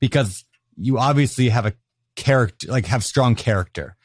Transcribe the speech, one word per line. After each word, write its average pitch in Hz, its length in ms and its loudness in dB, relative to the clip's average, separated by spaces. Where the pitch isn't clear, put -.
because 123 440 -2
you 123 220 -2
obviously 131 520 2
have 110 160 0
a 107 80 -4
character, 127 520 0
like, 120 180 -2
have 110 180 0
strong 123 320 2
character." 92 580 -4